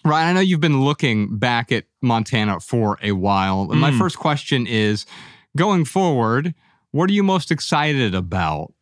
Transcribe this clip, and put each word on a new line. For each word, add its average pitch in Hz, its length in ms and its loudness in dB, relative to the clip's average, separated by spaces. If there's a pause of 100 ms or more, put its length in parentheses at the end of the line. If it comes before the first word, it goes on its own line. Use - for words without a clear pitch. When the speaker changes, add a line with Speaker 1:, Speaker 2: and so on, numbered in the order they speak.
Speaker 1:
Ryan, 160 260 2
I 180 40 2
know 185 80 2
you've 185 180 2
been 147 240 2
looking 113 540 0
back 120 340 0
at 113 140 -2 (160)
Montana 110 580 0
for 107 420 -2
a 104 120 -2
while. 95 580 0
And - 80 2
my 147 120 4
Speaker 2:
Mm. 123 60 0
Speaker 1:
first 185 200 0
question 143 500 -2
is, 107 380 0 (500)
going 175 300 2
forward, 147 680 0 (380)
what 170 180 0
are 202 40 2
you 202 100 2
most 190 280 0
excited 151 640 0
about 87 680 -4